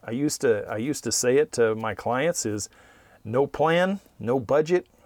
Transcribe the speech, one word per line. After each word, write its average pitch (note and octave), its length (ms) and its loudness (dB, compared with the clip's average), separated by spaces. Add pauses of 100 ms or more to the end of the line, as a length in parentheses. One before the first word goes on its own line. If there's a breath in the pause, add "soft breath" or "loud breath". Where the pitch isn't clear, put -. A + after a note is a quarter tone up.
I A2 80 -10
used C#3+ 300 -2
to, G#2+ 260 2
I G#2+ 100 -6
used C3 260 -4
to A2+ 80 -4
say B2+ 260 2
it D#3 160 2
to A2 220 2
my A2 180 -4
clients C3 540 -2
is, G#2 220 -4 (540 soft breath)
"No B2 220 0
plan, F3 540 0 (180)
no B2 220 -2
budget D#3 480 2 (180)